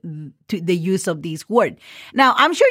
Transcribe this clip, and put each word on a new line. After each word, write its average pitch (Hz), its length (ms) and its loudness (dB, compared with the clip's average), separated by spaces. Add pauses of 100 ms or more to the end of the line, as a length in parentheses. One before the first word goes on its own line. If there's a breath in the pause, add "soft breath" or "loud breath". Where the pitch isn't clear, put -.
(480)
to, 185 140 -6
the 175 140 0
use 180 320 -2
of 160 140 -4
this 160 280 -10
word. 196 300 0 (340 loud breath)
Now, 262 240 4
I'm 302 160 4
sure 508 180 4